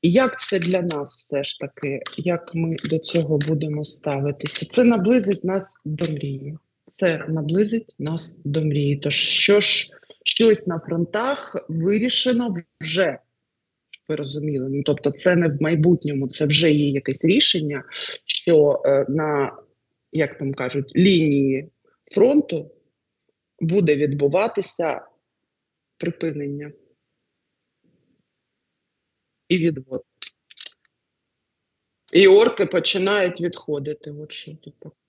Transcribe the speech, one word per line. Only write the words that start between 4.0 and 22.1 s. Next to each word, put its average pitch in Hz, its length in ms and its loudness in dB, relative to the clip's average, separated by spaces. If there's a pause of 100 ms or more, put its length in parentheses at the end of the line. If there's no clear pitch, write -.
Це 247 120 2
наблизить 220 600 2
нас - 420 -4
до 156 260 -4
мрії. 139 460 -8 (300)
Це - 400 -2
наблизить 175 720 -2
нас 156 460 -8
до 151 160 -2
мрії. 147 360 0
Тож 143 180 -4
що - 440 4
ж, - 300 2 (340)
щось 220 440 4
на 165 120 -4
фронтах 208 920 -4
вирішено 220 880 0 (260)
вже, 160 380 0 (920)
ви 156 60 -2
розуміли. 143 540 -6
Ну, 139 140 -4
тобто 143 280 0
це 180 240 2
не 175 120 2
в 143 140 -2
майбутньому, 156 680 2
це 151 180 -4
вже 151 260 2
є 147 180 2
якесь 135 360 -4
рішення, 156 580 2 (420)
що, 147 600 4
е, 139 240 2
на, 147 480 -2 (540)
як 151 260 -2
там 135 160 -6
кажуть, 135 420 -6
лінії 151 760 4 (420)